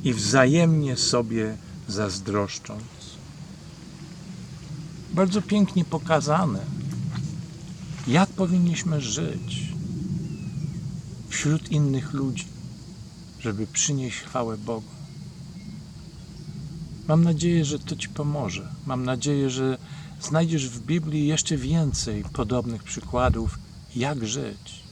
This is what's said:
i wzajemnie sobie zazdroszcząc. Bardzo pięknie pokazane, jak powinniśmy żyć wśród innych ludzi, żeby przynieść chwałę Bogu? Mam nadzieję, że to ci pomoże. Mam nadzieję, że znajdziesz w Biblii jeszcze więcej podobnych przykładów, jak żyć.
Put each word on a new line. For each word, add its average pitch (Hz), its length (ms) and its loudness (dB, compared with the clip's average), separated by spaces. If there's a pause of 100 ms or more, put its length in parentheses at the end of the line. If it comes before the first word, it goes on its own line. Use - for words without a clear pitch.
i 127 100 4
wzajemnie 135 800 6
sobie 113 600 2 (320)
zazdroszcząc. 101 920 -2 (2250)
Bardzo 190 280 4
pięknie 196 420 4
pokazane, 151 760 4 (1500)
jak 175 240 6
powinniśmy 175 720 4
żyć - 720 -4 (1600)
wśród - 440 0
innych 139 400 2
ludzi, 135 320 -2 (960)
żeby 107 260 -2
przynieść 131 540 0
chwałę 113 380 -2
Bogu? 107 300 -4 (2250)
Mam 165 160 8
nadzieję, 165 400 6
że 143 140 0
to - 180 -4
ci - 120 -6
pomoże. 123 600 -2 (180)
Mam 127 180 0
nadzieję, 135 460 2
że 131 280 2 (420)
znajdziesz 160 480 2
w 117 120 -8
Biblii 151 460 2
jeszcze 156 300 2
więcej 131 760 2
podobnych 120 500 0
przykładów, 120 760 0 (380)
jak 127 300 0
żyć. 107 640 -6